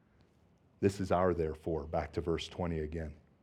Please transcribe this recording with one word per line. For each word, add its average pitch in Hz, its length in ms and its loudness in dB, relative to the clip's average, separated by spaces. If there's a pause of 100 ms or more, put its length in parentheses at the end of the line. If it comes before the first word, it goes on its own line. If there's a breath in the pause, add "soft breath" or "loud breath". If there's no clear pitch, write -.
(800 soft breath)
This 101 200 4
is 95 100 -2
our 90 220 6
therefore. 80 520 -2
Back 78 280 -2
to - 80 -4
verse - 260 -2
twenty 85 340 -4
again. 78 340 -6 (280)